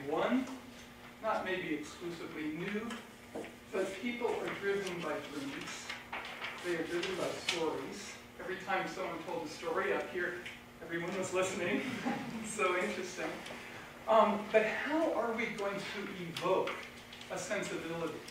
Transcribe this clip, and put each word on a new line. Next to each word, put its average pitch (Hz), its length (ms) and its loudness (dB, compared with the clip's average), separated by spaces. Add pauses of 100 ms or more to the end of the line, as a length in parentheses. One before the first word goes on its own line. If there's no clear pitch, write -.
one, 220 360 4 (800)
not 214 220 2
maybe 180 280 0
exclusively 156 840 -4
new, 208 300 -2 (840)
but 202 300 0
people 240 260 0
are - 220 0 (120)
driven 196 400 2
by 151 120 0 (200)
dreams. - 520 -6 (800)
They 175 100 4
are 160 80 2
driven 180 320 0
by 170 120 2 (200)
stories. 165 680 -2 (260)
Every 185 160 -4 (120)
time 185 260 2
someone 175 240 -2 (100)
told 160 180 -2
a - 40 -6
story 190 440 2
up 196 180 2
here, 175 240 0 (460)
everyone 170 360 -2
was 185 160 0
listening. 185 520 2
<laughs> 254 60 -2 (560)
So 180 300 2
interesting. 185 500 -2 (800)
Um, 208 320 10 (140)
but 220 120 10
how 311 480 4
are 233 200 2
we 226 140 0 (100)
going 202 180 0
to 190 480 -4
evoke - 480 4 (580)
a - 80 -2
sensibility 165 760 0 (180)